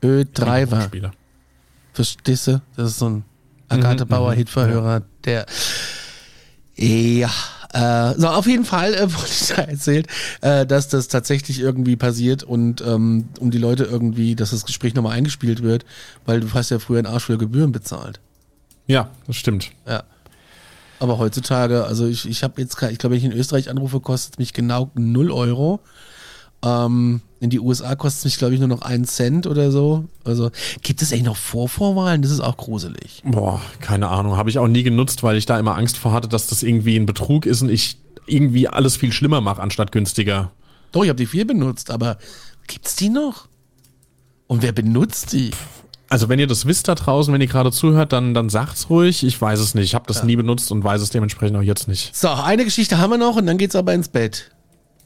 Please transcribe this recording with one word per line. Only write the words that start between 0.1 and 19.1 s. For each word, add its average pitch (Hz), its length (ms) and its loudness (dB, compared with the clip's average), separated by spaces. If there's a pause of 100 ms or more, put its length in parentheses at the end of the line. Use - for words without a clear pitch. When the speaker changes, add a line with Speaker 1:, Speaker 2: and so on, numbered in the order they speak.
Speaker 2:
Wortspieler. 98 320 -4 (800)
Speaker 1:
Verstehst - 540 -2
du? 135 160 2 (140)
Das 117 160 -2
ist - 80 -10
so 117 80 0
ein 107 160 -4 (440)
Agathe 127 360 2
Speaker 2:
Mhm, 120 40 -6
Speaker 1:
Bauer 123 240 2
Speaker 2:
mhm. 113 40 0
Speaker 1:
Hitverhörer, 113 680 0 (220)
der, 113 220 -2 (1300)
ja, 117 540 2 (420)
äh, 120 460 2
so, 165 100 4
auf 185 180 2
jeden 247 180 4
Fall, 190 300 0
äh, 190 180 0
<laughs> - 0 -
wurde - 440 -4
da 185 60 0
erzählt, 147 440 0 (340)
äh, 139 260 2
dass 139 220 0
das 131 200 0
tatsächlich 135 520 -2
irgendwie 127 360 2
passiert 123 460 0
und, 117 420 0
ähm, 113 440 2 (100)
um 123 120 0
die 120 80 0
Leute 120 260 2
irgendwie, 113 500 0
dass 110 160 -2
das 107 160 -4
Gespräch 113 280 -4
nochmal 113 180 0
eingespielt 120 500 -2
wird, 117 220 0 (420)
weil 117 140 2
du 110 120 -6
hast 123 180 -2
ja 120 100 0
früher 120 180 0
einen 117 80 0
Arsch 117 200 -4
für 113 120 0
Gebühren 127 340 2
bezahlt. - 480 -10 (680)
Speaker 2:
Ja, 127 240 2 (160)